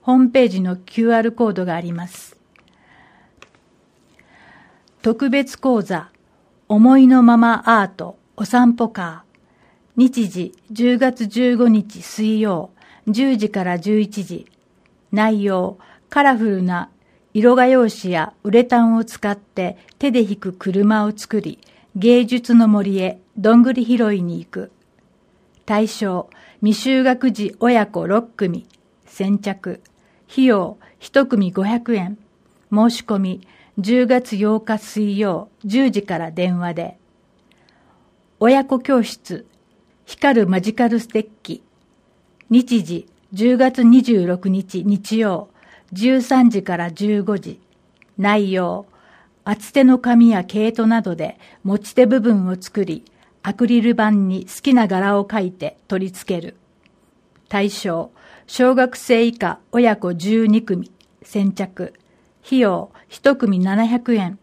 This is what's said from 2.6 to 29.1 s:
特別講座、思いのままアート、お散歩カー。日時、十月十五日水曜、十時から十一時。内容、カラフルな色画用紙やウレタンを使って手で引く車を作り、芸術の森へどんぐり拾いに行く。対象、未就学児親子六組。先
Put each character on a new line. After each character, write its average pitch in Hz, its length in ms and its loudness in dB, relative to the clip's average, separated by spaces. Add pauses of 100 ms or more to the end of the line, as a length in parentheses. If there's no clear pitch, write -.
特 226 260 -2
別 277 300 -2
講 247 240 0
座、 165 280 -8 (580)
思 226 280 6
い 262 100 8
の 254 160 6
ま 233 140 8
ま 226 460 2
ア - 20 0
ー 190 40 -6
ト、 175 280 -14 (200)
お 214 100 -8
散 247 280 4
歩 233 140 -2
カ 170 380 -12
ー。 - 40 -20 (680)
日 240 340 2
時、 180 240 -8 (160)
十 240 260 0
月 247 300 -2
十 247 300 0
五 240 120 4
日 208 320 0
水 220 400 -4
曜、 190 300 -4 (380)
十 254 280 0
時 208 140 -2
か 190 140 -4
ら 180 140 -4
十 208 200 0
一 208 260 -4
時。 165 220 -14 (640)
内 214 320 0
容、 190 360 -4 (300)
カ 294 140 0
ラ 269 140 4
フ 220 120 -2
ル 190 140 -2
な 180 260 -4 (460)
色 240 200 4
画 247 120 4
用 254 220 4
紙 185 240 -8
や 160 200 -4 (100)
ウ 208 80 -6
レ 233 140 4
タ 240 180 2
ン 226 120 2
を 226 100 -2
使 220 260 -8
っ 202 60 -4
て - 400 -8 (220)
手 277 120 -2
で 240 120 2
引 202 140 -2
く 190 160 -10
車 208 520 0
を 214 100 -4
作 214 260 -6
り、 - 180 -12 (380)
芸 240 280 4
術 240 300 -2
の 233 140 6
森 202 300 0
へ 185 200 -6 (180)
ど 214 200 4
ん 240 60 8
ぐ 247 120 2
り 247 100 -4
拾 220 300 0
い 185 80 -4
に 170 160 -8
行 165 100 -16
く。 190 240 -14 (960)
対 214 200 0
象、 190 440 -6 (320)
未 214 280 0
就 262 120 2
学 254 300 0
児 208 280 -6
親 233 260 2
子 170 200 -8
六 220 240 -2
組。 180 360 -6 (380)
先 196 340 -4